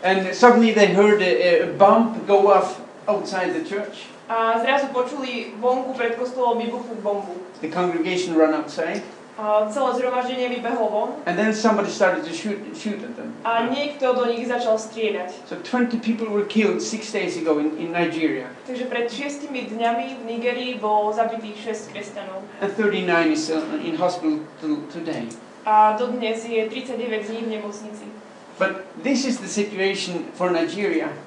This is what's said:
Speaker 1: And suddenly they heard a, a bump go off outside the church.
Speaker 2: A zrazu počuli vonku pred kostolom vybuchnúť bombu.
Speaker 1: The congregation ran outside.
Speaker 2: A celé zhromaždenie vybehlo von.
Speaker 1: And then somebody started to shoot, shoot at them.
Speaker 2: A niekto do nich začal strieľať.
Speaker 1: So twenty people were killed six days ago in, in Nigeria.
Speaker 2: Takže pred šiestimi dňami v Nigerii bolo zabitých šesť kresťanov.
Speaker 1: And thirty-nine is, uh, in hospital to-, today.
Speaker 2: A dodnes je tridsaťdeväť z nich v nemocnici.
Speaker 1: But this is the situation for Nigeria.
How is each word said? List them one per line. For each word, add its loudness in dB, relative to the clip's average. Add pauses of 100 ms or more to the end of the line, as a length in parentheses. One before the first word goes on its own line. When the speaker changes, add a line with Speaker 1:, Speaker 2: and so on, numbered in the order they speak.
Speaker 1:
And 2
suddenly 8
they 6
heard 8
a, 4 (280)
a 0 (100)
bump 6
go 6
off 4 (240)
outside 0
the -2
church. -8 (180)
Speaker 2:
A 2
zrazu 2
počuli -4
vonku 0
pred -2
kostolom 0
vybuchnúť -6
bombu. -4 (240)
Speaker 1:
The -6
congregation -2
ran 4
outside. -6 (320)
Speaker 2:
A 2
celé 0
zhromaždenie -2
vybehlo -2
von. -2 (200)
Speaker 1:
And -2
then 2
somebody 2
started 2
to -6
shoot, -6 (160)
shoot -6
at -10
them. -12
Speaker 2:
A 2
niekto 0
do 2
nich -2
začal 2
strieľať. -4
Speaker 1:
So -10
twenty 0
people -2
were 0
killed 2
six -8
days -2
ago 2
in, 2
in -6
Nigeria. 0 (160)
Speaker 2:
Takže -6
pred -2
šiestimi -8
dňami -2
v -14
Nigerii -4
bolo 2
zabitých -4
šesť -6 (100)
kresťanov. -10 (240)
Speaker 1:
And -2
thirty-nine 2
is, 0
uh, 0 (240)
in -4
hospital 0 (160)
to-, -4
today. -8 (400)
Speaker 2:
A 8
dodnes -2
je -2
tridsaťdeväť -6
z -10
nich -6
v -4 (100)
nemocnici. -12 (520)
Speaker 1:
But -2 (160)
this 2
is -2
the -10
situation -2
for 0
Nigeria. 0 (140)